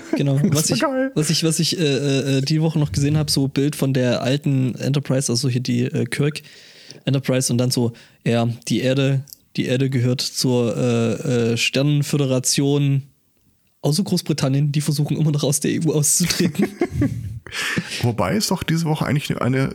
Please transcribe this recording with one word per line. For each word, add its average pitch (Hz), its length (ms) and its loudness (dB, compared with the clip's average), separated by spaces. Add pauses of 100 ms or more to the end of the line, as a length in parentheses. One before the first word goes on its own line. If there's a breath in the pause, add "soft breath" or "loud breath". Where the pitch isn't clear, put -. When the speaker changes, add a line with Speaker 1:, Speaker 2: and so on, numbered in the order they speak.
Speaker 1:
<laughs> - 160 -4
Genau, 139 220 2
Speaker 2:
Das 160 140 2
Speaker 1:
was 151 180 2
Speaker 2:
war 156 60 0
Speaker 1:
ich, 226 60 0
Speaker 2:
geil. 269 320 0
Speaker 1:
was 156 160 0
ich, 160 140 0
was 160 160 0
ich, - 180 0
äh, 139 600 0
äh, - 20 2
die 156 220 0
Woche 160 160 0
noch 147 140 0
gesehen 143 260 2
hab, 151 120 0
so 135 180 2
Bild 139 280 0
von 135 180 0
der 123 280 2
alten 135 540 0
Enterprise, 135 540 0
also 127 180 0
hier 123 120 0
die, 123 240 0
äh, 123 220 -2
Kirk 143 360 -2 (600 loud breath)
Enterprise 131 480 0
und 113 60 0
dann 123 120 2
so, 120 220 0 (320 loud breath)
ja, 117 240 2 (200)
die 107 120 0
Erde 135 420 0 (360)
die - 80 -2
Erde 127 240 0
gehört 127 320 0
zur, 123 520 0
äh, 117 800 0
äh, 117 60 0
Sternenföderation 139 1400 0 (800)
außer 156 220 2
Großbritannien. 147 680 0
Die 151 80 2
versuchen 147 380 0
immer 156 140 2
noch 147 120 0
aus 139 160 2
der - 120 -2
E - 120 -2
U 156 80 2
auszutreten. 170 800 2
Speaker 2:
<laughs> - 1300 -4
Wobei 110 340 0
es 214 120 0
doch 185 140 -2
diese 165 240 0
Woche 151 180 0
eigentlich - 360 -2
eine, 131 340 0